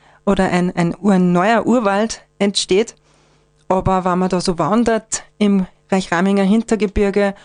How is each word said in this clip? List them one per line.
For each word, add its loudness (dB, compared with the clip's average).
oder 2
ein, 0
ein, -2
ein 2
neuer 2
Urwald 0
entsteht. 0
Aber 0
wenn 0
man -2
da 0
so -2
wandert -2
im 0
Reichraminger 0
Hintergebirge, 0